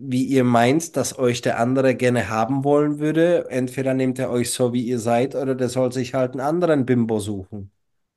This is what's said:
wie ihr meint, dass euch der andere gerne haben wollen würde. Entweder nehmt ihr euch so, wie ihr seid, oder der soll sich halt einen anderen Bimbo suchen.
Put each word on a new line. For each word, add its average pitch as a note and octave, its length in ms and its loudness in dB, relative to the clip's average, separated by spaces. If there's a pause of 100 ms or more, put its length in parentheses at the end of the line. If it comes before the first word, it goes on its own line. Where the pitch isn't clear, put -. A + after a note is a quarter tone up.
wie B2+ 220 -2
ihr B2+ 200 2
meint, B2 540 2
dass B2+ 220 -4
euch A#2+ 240 0
der B2 160 -2
andere C3 340 2
gerne A#2+ 360 0
haben A#2 340 0
wollen D3 340 2
würde. D#3 540 2
Entweder C3 420 -2
nehmt C3 240 0
ihr B2+ 140 -4
euch A#2+ 200 0
so, B2 220 0
wie B2 100 0
ihr B2 160 -2
seid, A#2+ 360 0
oder C3 180 -2
der B2+ 160 -2
soll B2+ 220 0
sich B2+ 240 -6
halt B2+ 160 0
einen C3+ 100 -8
anderen D3+ 460 2
Bimbo A2+ 320 2
suchen. G2+ 520 -10 (460)